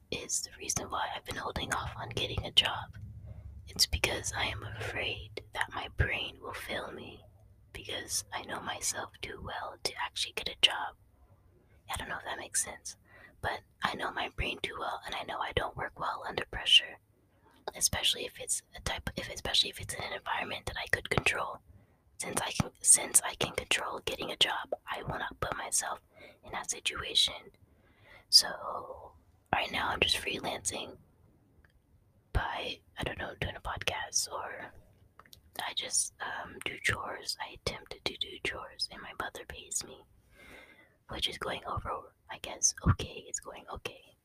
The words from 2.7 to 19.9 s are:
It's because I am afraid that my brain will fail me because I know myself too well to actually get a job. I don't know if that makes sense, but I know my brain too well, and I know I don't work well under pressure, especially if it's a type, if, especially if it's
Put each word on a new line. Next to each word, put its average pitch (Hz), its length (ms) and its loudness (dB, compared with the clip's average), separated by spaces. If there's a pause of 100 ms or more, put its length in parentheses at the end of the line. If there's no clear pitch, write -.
It's - 180 6
because - 500 0
I - 100 2
am - 180 -4 (140)
afraid - 640 -4 (120)
that - 200 0
my - 120 -2 (100)
brain - 460 2
will - 100 -6
fail - 400 -4
me - 280 -12 (520)
because - 600 -4
I - 100 -6
know - 180 -6
myself - 500 -2 (120)
too - 220 -6
well - 380 -6
to - 100 2 (120)
actually - 320 -4
get - 120 -4
a - 120 -6
job. - 360 6 (960)
I - 40 0
don't - 120 -6
know - 100 -4
if - 60 -10
that - 140 -4
makes - 260 0
sense, - 320 -8 (440)
but - 200 0 (220)
I - 120 2
know - 180 -2
my - 240 -2
brain - 260 -2
too - 160 -4
well, - 280 -2
and - 80 -4
I - 100 -4
know - 160 -4
I - 140 -2
don't - 220 0
work - 220 -4
well - 300 -4
under - 220 0
pressure, - 480 8 (760)
especially - 480 4
if - 160 -8
it's - 220 -2 (140)
a - 40 -8
type, - 360 -2
if, - 160 -4
especially - 380 2
if - 100 -10
it's - 140 -6